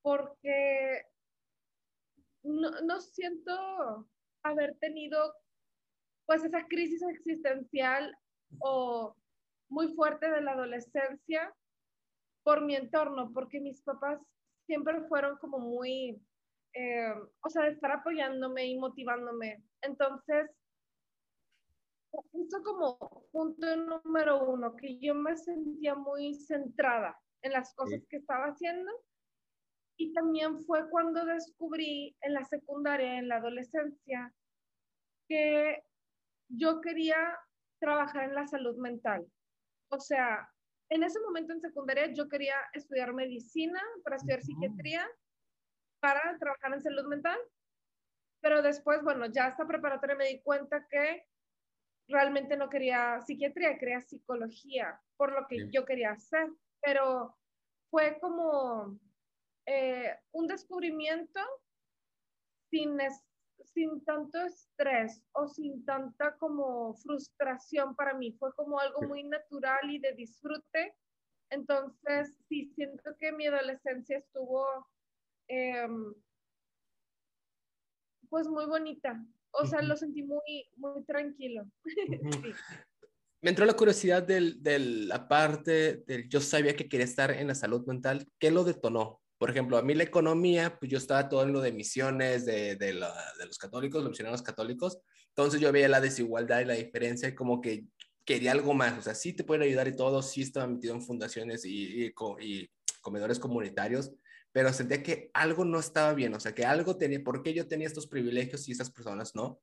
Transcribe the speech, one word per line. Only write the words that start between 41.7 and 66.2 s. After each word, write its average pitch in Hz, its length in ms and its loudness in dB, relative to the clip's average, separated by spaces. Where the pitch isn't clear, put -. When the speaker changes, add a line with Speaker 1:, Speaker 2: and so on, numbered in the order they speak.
Speaker 1:
yo 294 140 -4
quería 277 280 -2
estudiar 254 400 -4
medicina 262 680 -4
para 277 140 -4
estudiar 262 220 -2
Speaker 2:
Ujú. 240 80 -12
Speaker 1:
psiquiatría, 285 600 -4
para 302 400 2
trabajar 277 340 -2
en 285 80 -6
salud 277 260 -2
mental. 330 320 -2
Pero 302 200 6
después, 294 420 2
bueno, 269 240 0
ya 254 200 2
hasta 311 200 -2
preparatoria 277 480 0
me 277 120 0
di 269 140 -4
cuenta 285 480 -2
que 302 360 0
realmente 277 480 2
no 277 120 -2
quería 247 520 0
psiquiatría, 285 560 0
quería 247 240 -4
psicología, 240 960 -8
por 277 140 2
lo 269 160 -4
que 240 120 -6
Speaker 2:
Sí. - 120 -8
Speaker 1:
yo 262 140 2
quería 240 260 0
hacer. 320 380 -2
Pero 269 560 2
fue 202 300 4
como, 269 800 -2
eh, 254 480 0
un 330 140 0
descubrimiento 339 920 -4
sin 294 300 0
es-, 269 240 -2
sin 311 300 -2
tanto 302 380 -4
estrés 269 800 -2
o 285 140 0
sin 277 380 -8
tanta 277 520 -2